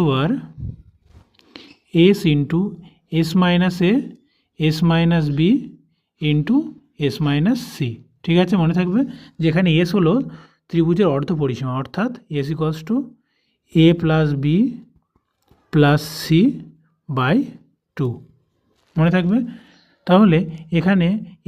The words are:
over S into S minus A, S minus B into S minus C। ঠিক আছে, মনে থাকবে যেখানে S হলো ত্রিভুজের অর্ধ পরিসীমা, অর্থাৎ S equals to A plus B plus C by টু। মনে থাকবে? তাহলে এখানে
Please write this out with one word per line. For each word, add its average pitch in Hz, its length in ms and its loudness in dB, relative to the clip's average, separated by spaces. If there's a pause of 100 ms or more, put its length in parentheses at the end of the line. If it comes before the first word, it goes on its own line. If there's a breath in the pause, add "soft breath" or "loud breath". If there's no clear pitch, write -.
over 139 240 0 (1900 loud breath)
S 196 40 -6 (140)
into 147 260 -2 (680 loud breath)
S - 20 -6 (140)
minus 180 340 2 (120)
A, 208 40 2 (680)
S 156 180 0 (140)
minus 165 340 2 (120)
B - 20 0 (880)
into 151 260 0 (580)
S - 20 -12 (120)
minus 160 320 0 (160)
C। - 20 -18 (480)
ঠিক 165 180 2
আছে, 180 180 -4
মনে 165 180 2
থাকবে 180 200 0 (440 loud breath)
যেখানে 170 260 2 (180)
S - 100 -6
হলো 175 160 2 (560 loud breath)
ত্রিভুজের 170 460 2
অর্ধ 143 140 -4 (120)
পরিসীমা, 127 400 -4
অর্থাৎ 202 300 -6 (340)
S - 80 -12
equals 156 340 -4
to 220 80 -2 (880)
A - 20 8 (160)
plus 160 260 0 (160)
B - 20 0 (1300)
plus 147 280 4 (200)
C - 40 -12 (920)
by 131 180 0 (600)
টু। 135 100 -2 (880)
মনে 160 200 2
থাকবে? 180 220 0 (680 loud breath)
তাহলে 185 300 6 (420 loud breath)
এখানে 180 280 2 (400 loud breath)